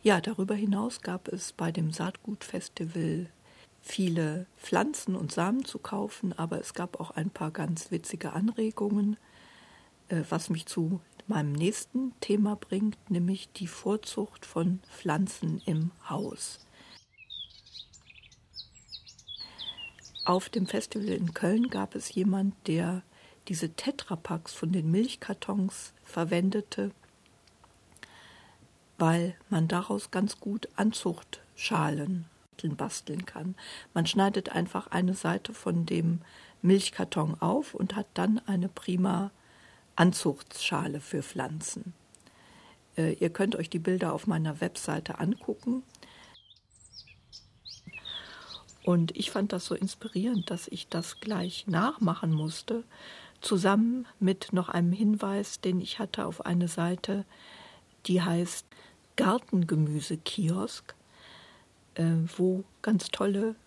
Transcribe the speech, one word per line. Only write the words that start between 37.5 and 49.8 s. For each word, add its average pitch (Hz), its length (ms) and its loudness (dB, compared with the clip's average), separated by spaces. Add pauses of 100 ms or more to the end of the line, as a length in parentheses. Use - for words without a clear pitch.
und 190 240 -2
hat - 160 -6
dann 214 340 2
eine 190 220 0
prima 180 600 0 (640)
Anzuchtschale 147 1040 2
für 139 240 -4
Pflanzen. 156 720 -6 (1040)
Äh, 165 160 2
ihr - 180 2
könnt 190 240 0
euch 165 140 -4
die 175 100 -2
Bilder 180 340 2
auf - 140 -2
meiner 160 340 2
Webseite - 580 -4
angucken. 247 600 -2 (3000)
Und 170 340 4
ich - 140 -4
fand 202 220 0
das 180 120 -4
so - 100 -2
inspirierend, 202 760 -2